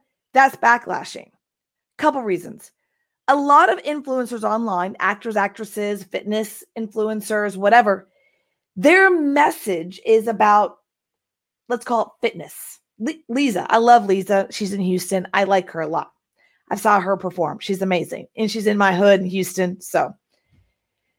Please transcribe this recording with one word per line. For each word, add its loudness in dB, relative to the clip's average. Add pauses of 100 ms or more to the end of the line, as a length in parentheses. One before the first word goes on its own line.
(340)
that's 6
backlashing. -2 (680)
Couple 0
reasons. -8 (560)
A 4
lot 4
of -4
influencers -6
online, -4
actors, -4
actresses, -4
fitness -8 (120)
influencers, -4
whatever, 2 (680)
their 6
message -2
is 2
about, 2 (880)
let's -6
call 0
it -6
fitness. -10 (180)
Li-, -8
Lisa, -2
I 4
love 6
Lisa. 0
She's -6
in -6
Houston. -2
I 2
like 0
her -10
a -4
lot. -6 (580)
I -4
saw 2
her -2
perform. -6
She's -4
amazing. -4 (100)
And -2
she's -6
in 2
my 4
hood 4
in -4
Houston. -4
So -2 (1080)